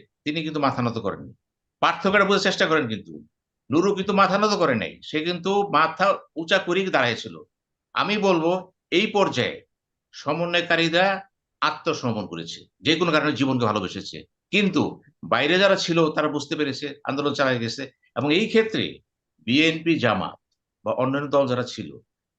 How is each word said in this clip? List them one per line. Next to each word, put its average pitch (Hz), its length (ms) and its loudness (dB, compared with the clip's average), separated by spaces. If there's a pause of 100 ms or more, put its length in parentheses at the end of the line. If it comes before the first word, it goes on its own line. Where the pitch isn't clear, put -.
(240)
তিনি 151 180 -4
কিন্তু 156 180 -4
মাথা 131 220 0
নত 117 160 -2
করেননি। 82 340 -8 (480)
পার্থক্যটা 190 440 2
বোঝার 196 180 2
চেষ্টা 185 240 0
করেন 151 220 0
কিন্তু। 95 240 -10 (580)
নুরু 185 240 2
কিন্তু 190 180 -4
মাথা 190 260 4
নত 208 200 2
করে 147 160 2
নাই, 90 280 -6
সে 151 180 -4
কিন্তু 180 480 -2
মাথা 156 380 2 (300)
উঁচা 165 220 0
করেই 190 280 0
দাঁড়াইছিল। 123 480 0 (600)
আমি 170 240 0
বলবো 180 540 2 (180)
এই 202 160 2
পর্যায়ে 131 560 0 (500)
সমন্বয়কারীরা 170 1080 0 (380)
আত্মসমর্পণ 135 680 -2
করেছে, 82 340 -12 (200)
যে 160 160 2
কোনো 170 160 0
কারণে 151 200 2
জীবনকে 127 340 0
ভালোবেসেছে। 98 520 -4 (320)
কিন্তু 185 320 2 (420)
বাইরে 139 340 2
যারা 196 180 6
ছিল 165 340 2
তারা 156 180 0
বুঝতে 147 280 -6
পেরেছে, 139 480 -6
আন্দোলন 139 300 -2
চালিয়ে 131 260 0
গেছে। 117 220 -6 (340)
এবং 147 180 2
এই 220 140 2
ক্ষেত্রে 214 500 0 (400)
বিএনপি, 160 600 2
জামাত 104 360 0 (500)
বা 104 80 -2
অন্যান্য 135 360 -2
দল 139 180 2
যারা 123 160 -2
ছিল, 95 280 -10 (480)